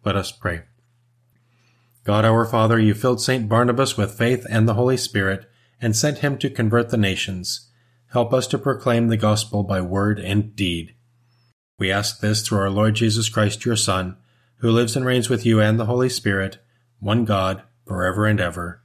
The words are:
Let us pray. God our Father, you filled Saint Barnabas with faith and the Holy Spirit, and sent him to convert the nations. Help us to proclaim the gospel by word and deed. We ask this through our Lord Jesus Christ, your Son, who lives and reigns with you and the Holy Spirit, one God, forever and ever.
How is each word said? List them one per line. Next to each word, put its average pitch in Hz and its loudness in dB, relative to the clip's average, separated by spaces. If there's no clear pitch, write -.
Let 98 0
us 95 -4
pray. 87 -6
God 104 2
our 113 4
Father, 113 2
you 107 4
filled 117 0
Saint 123 -2
Barnabas 120 2
with 104 -2
faith 123 0
and 110 2
the 110 2
Holy 123 2
Spirit, 98 -4
and 113 0
sent 147 0
him 139 -2
to 139 -2
convert 117 0
the - -2
nations. 92 -4
Help 120 0
us 127 0
to 131 -2
proclaim 117 0
the 113 2
gospel 104 0
by 95 -2
word 98 -2
and 101 -2
deed. 85 -4
We 95 -2
ask 101 -2
this 104 0
through 104 0
our 98 0
Lord 107 2
Jesus 110 0
Christ, 104 -2
your 117 0
Son, 92 -2
who 117 0
lives 117 2
and 127 -2
reigns 127 0
with 113 0
you 110 4
and 107 4
the 113 -2
Holy 123 0
Spirit, 98 -4
one 107 0
God, 95 0
forever 92 0
and 107 2
ever. 87 -6